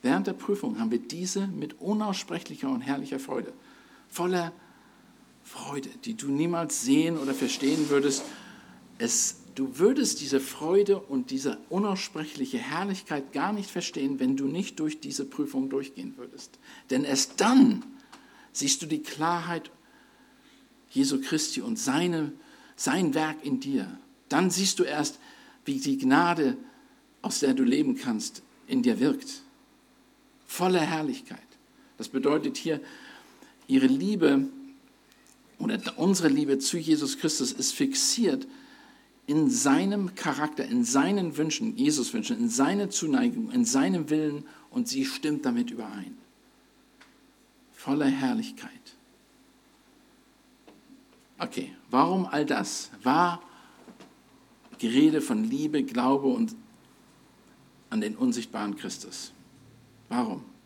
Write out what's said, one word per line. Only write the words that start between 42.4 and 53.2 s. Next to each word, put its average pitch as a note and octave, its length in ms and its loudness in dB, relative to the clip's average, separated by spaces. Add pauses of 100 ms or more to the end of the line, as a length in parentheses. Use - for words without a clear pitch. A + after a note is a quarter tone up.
seine E3+ 400 2
Zuneigung, A#2+ 640 0
in B2 120 4
seinem C#3+ 460 2
Willen D3+ 340 0 (260)
und A#2+ 180 -2
sie C3+ 160 -2
stimmt D3 400 -4
damit A#2+ 260 0
überein. G#2 460 -10 (1600)
Voller C#3+ 340 0
Herrlichkeit. C3 640 0 (2750)
Okay, - 380 -10 (140)
warum F3 360 4
all D3 180 0
das? A#2+ 460 -4 (140)
War E3+ 360 4 (1400)